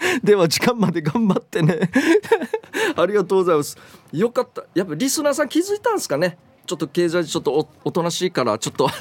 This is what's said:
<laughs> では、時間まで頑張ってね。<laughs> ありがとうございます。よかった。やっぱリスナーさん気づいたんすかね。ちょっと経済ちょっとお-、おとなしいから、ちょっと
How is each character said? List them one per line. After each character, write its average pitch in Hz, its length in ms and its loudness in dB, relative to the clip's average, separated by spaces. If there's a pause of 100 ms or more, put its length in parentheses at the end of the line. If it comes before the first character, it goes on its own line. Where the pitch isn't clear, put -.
<laughs> 359 160 0
で 208 140 6
は、 185 100 4
時 - 140 -2
間 240 180 0
ま 185 140 2
で 165 100 -4
頑 214 240 0
張 196 140 0
っ - 20 -4
て - 200 -4
ね。 170 280 2 (480)
<laughs> 415 560 -4
あ 165 100 2
り 190 100 0
が 208 100 2
と 185 100 0
う 190 40 4
ご 185 60 2
ざ 170 100 2
い - 20 4
ま 147 80 0
す。 - 120 -12 (360)
よ 196 180 0
か 247 120 -2
っ 240 120 -10
た。 - 80 -10 (120)
や 190 100 0
っ - 20 -4
ぱ 156 80 -8
リ 240 160 -2
ス 294 140 -2
ナ 294 60 2
ー 277 40 0
さ 294 100 0
ん 269 40 -2
気 - 100 -2
づ 392 160 0
い 403 60 -4
た 480 120 0
ん 392 60 0
す - 100 -6
か 143 100 0
ね。 175 200 -2 (280)
ち - 80 -6
ょ - 20 -4
っ - 20 -20
と 165 80 -4
経 175 220 0
済 170 160 0
ち 160 120 -6
ょ 165 40 -2
っ - 20 -4
と 151 100 -2
お-、 147 160 0 (180)
お 151 40 -2
と 165 140 -2
な 175 80 -2
し 180 120 -4
い 185 60 -2
か 147 140 -2
ら、 110 140 2
ち - 100 -8
ょ - 20 -4
っ - 60 -12
と - 80 2 (160)